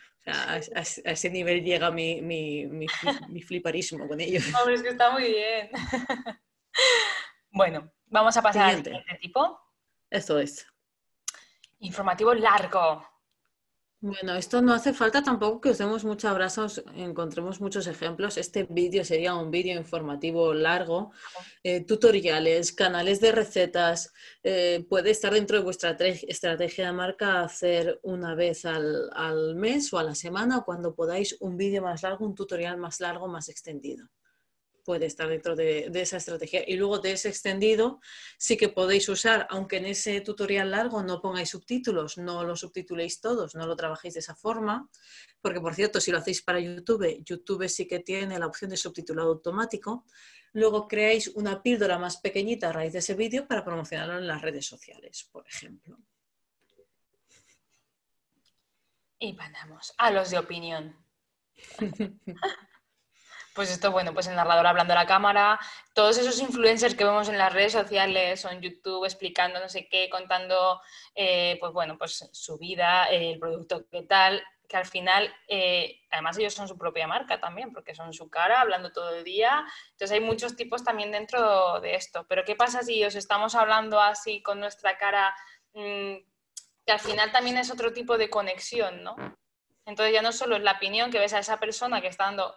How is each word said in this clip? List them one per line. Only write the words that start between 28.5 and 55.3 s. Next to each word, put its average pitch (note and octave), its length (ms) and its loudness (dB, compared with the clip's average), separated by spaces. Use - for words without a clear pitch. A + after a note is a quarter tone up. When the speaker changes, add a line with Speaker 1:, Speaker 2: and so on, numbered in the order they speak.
Speaker 1:
al, D3+ 500 -2
al D#3+ 400 -2
mes B3 380 0
o F3 80 0
a - 20 0
la D3+ 140 -4
semana, A3 460 -2
cuando E3+ 340 -6
podáis, F3 440 -2
un F3+ 160 -6
vídeo G3 260 0
más F3 200 -4
largo, G3 240 -4
un G3 80 -4
tutorial F3 440 -6
más F3 200 -8
largo, F3 300 -6
más E3 200 -10
extendido. C#3+ 600 -12
Puede E3 220 -2
estar D#3 220 -4
dentro D#3+ 260 -2
de, D#3 360 0
de F3 100 -2
esa F3+ 160 -4
estrategia. E3 500 -4
Y F#3+ 80 -4
luego G3+ 240 0
de F#3+ 140 -2
ese F#3+ 160 -4
extendido G#3+ 720 2
sí - 200 2
que G#3 120 4
podéis G3 400 2
usar, A3 400 4
aunque F#3+ 280 -4
en F#3 100 -4
ese G3+ 360 -4
tutorial G3+ 500 -2
largo A3 320 -2
no F3+ 160 -4
pongáis F3+ 300 -4
subtítulos, F#3+ 680 -4
no F3 240 -6
lo E3+ 140 -4
subtituléis F3 640 -8
todos, G#3+ 340 -4
no E3 140 -8
lo E3 80 -4
trabajéis E3 380 -8
de E3 60 -8
esa D#3 140 -12
forma, A3+ 560 -4
porque, F3+ 200 -4
por E3 160 -6
cierto, G#3 240 0
si - 100 -2
lo E3+ 80 2
hacéis F3+ 240 -4
para F3+ 160 0
YouTube, F3 640 -2
YouTube F3+ 460 -6
sí F3+ 180 -4
que F3+ 140 -6
tiene F#3+ 400 -6
la E3 80 -2
opción F#3+ 220 -10
de F#3 60 -8
subtitulado E3 520 -4
automático. G#3 760 -4
Luego G#3+ 360 2
creáis G#3+ 400 2
una G3+ 340 -6
píldora G#3 380 2
más F3 160 -6
pequeñita G3+ 540 -4
a - 20 -4
raíz D#3+ 200 -4
de F3+ 60 -4
ese F#3 160 -4
vídeo A#3 320 -2
para G#3 180 -4
promocionarlo E3 540 -6
en F3+ 80 -8
las D3+ 160 -6
redes C#3+ 240 -6
sociales, - 640 -18